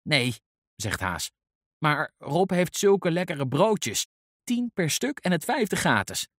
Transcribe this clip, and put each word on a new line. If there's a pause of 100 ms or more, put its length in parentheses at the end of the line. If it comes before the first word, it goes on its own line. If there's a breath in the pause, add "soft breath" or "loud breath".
"Nee," (400)
zegt
Haas, (460)
"maar
Rob
heeft
zulke
lekkere
broodjes. (360)
Tien
per
stuk
en
het
vijfde
gratis. (120)